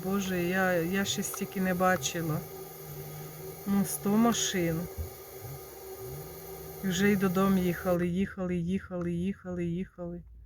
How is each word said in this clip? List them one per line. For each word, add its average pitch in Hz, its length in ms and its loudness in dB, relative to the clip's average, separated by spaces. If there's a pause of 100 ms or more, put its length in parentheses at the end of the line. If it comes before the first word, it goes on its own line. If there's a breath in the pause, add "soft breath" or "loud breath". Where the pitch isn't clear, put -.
Боже, 190 380 0
я, 185 300 4
я 180 320 2
ще 196 180 -2
стільки - 380 -4
не 185 140 2
бачила. 175 680 0 (1300)
Ну, 202 180 4
сто - 320 0
машин. 190 640 4 (2000)
І 190 40 2
вже 190 240 6
й 208 40 6
додому 190 420 6
їхали, 175 500 2
їхали, 180 480 0
їхали, 175 560 -2
їхали, 180 520 -2
їхали. 175 580 -6 (240 loud breath)